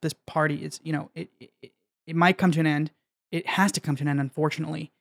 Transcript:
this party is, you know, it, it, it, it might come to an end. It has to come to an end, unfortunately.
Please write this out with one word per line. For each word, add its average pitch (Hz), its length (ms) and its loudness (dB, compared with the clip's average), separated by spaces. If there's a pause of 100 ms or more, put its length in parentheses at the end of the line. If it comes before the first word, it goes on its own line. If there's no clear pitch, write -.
this 156 120 -4
party 151 500 -2
is, 156 200 -10
you 160 100 -6
know, 151 220 -6
it, 165 140 -12 (100)
it, 127 120 -20 (100)
it, - 100 -20 (360)
it 165 80 -6
might 180 220 6
come 180 140 4
to 156 80 2
an 160 80 4
end. 151 240 0 (400)
It 170 160 -6
has 202 260 2
to - 60 -6
come 147 160 -2
to 147 80 -4
an 143 40 0
end, 143 120 0
unfortunately. 156 800 -2